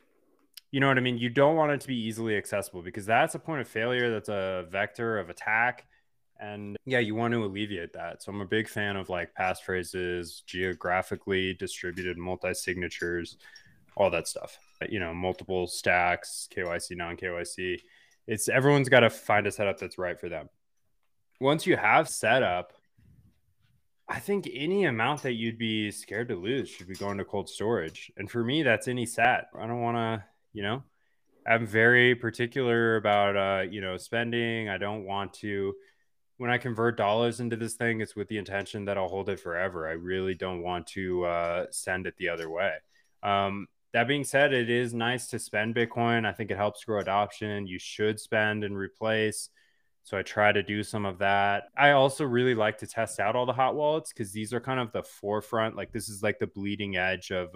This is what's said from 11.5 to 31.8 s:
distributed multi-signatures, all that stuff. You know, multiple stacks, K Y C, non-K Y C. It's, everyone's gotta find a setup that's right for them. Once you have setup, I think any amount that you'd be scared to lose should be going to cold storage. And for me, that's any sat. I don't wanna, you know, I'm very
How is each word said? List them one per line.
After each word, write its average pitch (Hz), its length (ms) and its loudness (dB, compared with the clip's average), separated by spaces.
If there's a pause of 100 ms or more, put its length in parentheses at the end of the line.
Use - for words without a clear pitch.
distributed 90 640 -8
multi-signatures, 90 1200 -4 (580)
all 95 160 4
that 85 160 -2
stuff. - 320 -12 (280)
You 104 120 -4
know, 85 120 -4
multiple 90 540 -2
stacks, - 840 0
K 95 120 -4
Y 87 140 -2
C, - 160 -10
non-K 87 360 -6
Y 87 140 -6
C. 90 380 -6 (460)
It's, 110 200 -4
everyone's 135 420 4
gotta 123 200 10
find 104 380 0
a 98 40 -2
setup 98 280 -2
that's 92 180 -10
right 90 220 -6
for 90 100 -6
them. 80 200 -8 (920)
Once 143 240 4
you 147 120 4
have 117 300 6
setup, 107 640 2 (1300)
I 127 120 -4
think 196 340 -2
any 175 320 2
amount 127 380 2
that 131 100 0
you'd 113 240 -2
be 110 320 0
scared 107 400 -6
to 110 60 -2
lose 101 340 -2
should - 180 -16
be 92 80 -10
going 98 220 -4
to 92 80 -4
cold 98 240 -4
storage. 98 680 -4
And 98 120 -8
for 120 140 -2
me, 135 180 0
that's 117 260 4
any 123 200 -2
sat. 117 400 2 (120)
I 107 80 -6
don't 120 140 -2
wanna, 113 420 0 (300)
you 104 100 -8
know, 117 200 -2 (640)
I'm 113 220 4
very 120 480 8